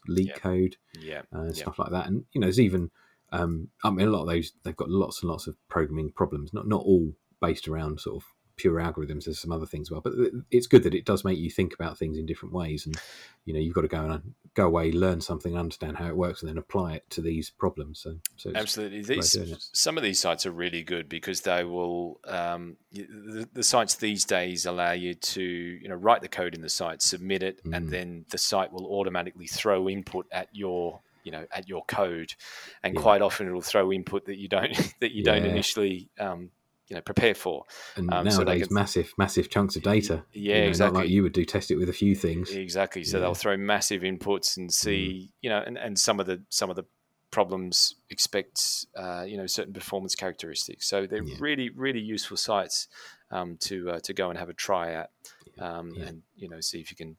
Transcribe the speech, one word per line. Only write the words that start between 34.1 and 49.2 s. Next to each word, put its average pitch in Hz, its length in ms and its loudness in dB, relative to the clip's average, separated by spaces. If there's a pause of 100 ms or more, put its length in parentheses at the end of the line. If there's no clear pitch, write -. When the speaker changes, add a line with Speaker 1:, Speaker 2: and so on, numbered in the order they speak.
Speaker 2:
that 98 120 -8
you 98 120 -10
don't, 95 200 2
<laughs> - 300 -2
that 117 140 0
you 104 100 -2
don't 107 220 6
Speaker 1:
Yeah. 95 60 2
Speaker 2:
initially, 98 580 0 (100)
um, 90 320 -6 (360)
you - 80 -10
know, 82 80 -8
prepare 107 320 4
for. 82 280 -4 (320)
Speaker 1:
And 87 180 0
Speaker 2:
Um, 90 160 4
so 98 100 6
they 95 60 4
Speaker 1:
nowadays, 87 220 2
Speaker 2:
can 92 60 0
Speaker 1:
massive, 98 440 2
massive - 320 2
chunks 101 280 2
of 87 80 -2
Speaker 2:
Y-, 98 80 6
Speaker 1:
data. 104 400 2
Speaker 2:
yeah, 101 220 2
Speaker 1:
You 107 80 6
know, - 20 6
not - 0 -
like 101 60 4
Speaker 2:
exactly. 92 420 4
Speaker 1:
you 98 100 8
would 85 80 4
do, 87 140 2
test - 260 0
it 78 60 4
with 87 100 2
a 87 60 0
few 101 220 4
things. 90 360 0
Speaker 2:
Exactly. 95 540 -2
So 101 120 -2
Speaker 1:
Yeah. 92 40 2
Speaker 2:
they'll 90 120 2
throw 98 220 0
massive 101 460 2
inputs 95 560 0
and 92 120 -8
Speaker 1:
Mm. 85 40 -2
Speaker 2:
see, 95 580 0 (100)
you 123 80 -2
know, 104 160 2
and, 120 120 -8
and 104 200 -6
some 104 220 4
of 95 60 0
the, 92 240 -2
some 98 200 -2
of 90 60 -6
the 90 80 -6 (460)
problems 92 640 2 (140)
expect, - 880 -2
uh, 90 300 -8